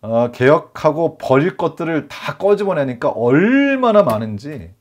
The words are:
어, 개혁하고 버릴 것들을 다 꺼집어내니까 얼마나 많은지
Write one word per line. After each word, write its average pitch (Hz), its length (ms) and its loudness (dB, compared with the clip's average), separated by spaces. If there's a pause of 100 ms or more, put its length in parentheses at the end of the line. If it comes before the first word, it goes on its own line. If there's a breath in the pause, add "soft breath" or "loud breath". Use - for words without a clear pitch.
어, 117 300 -2
개혁하고 156 880 0
버릴 147 380 0
것들을 165 500 -4
다 - 300 -12
꺼집어내니까 175 720 -2
얼마나 226 920 2
많은지 110 800 -4